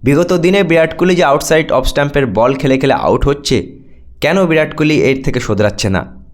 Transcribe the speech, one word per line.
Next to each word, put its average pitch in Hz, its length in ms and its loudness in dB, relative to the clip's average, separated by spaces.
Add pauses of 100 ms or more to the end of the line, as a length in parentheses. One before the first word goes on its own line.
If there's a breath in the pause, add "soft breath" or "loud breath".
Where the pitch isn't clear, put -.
বিগত 165 300 2
দিনে 180 300 2
বিরাট 160 340 0
কোহলি 180 180 2
যে 175 80 2
আউটসাইড 151 480 0
অফ 131 140 0
স্ট্যাম্পের 143 400 0
বল 113 280 0
খেলে 135 240 0
খেলে 135 160 2
আউট 82 320 0
হচ্ছে, - 540 -2 (420 loud breath)
কেন 180 240 2
বিরাট 156 300 0
কোহলি 151 200 0
এর 131 280 0
থেকে 123 160 -2
শোধরাচ্ছে 101 500 -2
না? 87 340 -6 (100)